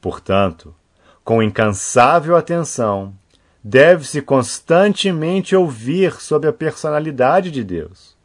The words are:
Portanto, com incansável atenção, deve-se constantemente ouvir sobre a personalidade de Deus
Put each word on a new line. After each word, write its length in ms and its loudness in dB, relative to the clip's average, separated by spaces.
Portanto, 720 -4
com 200 0
incansável 920 2
atenção, 760 -2
deve-se 580 4
constantemente 1300 0
ouvir 640 0
sobre 280 -2
a 40 0
personalidade 1000 -2
de 120 -6
Deus 640 -12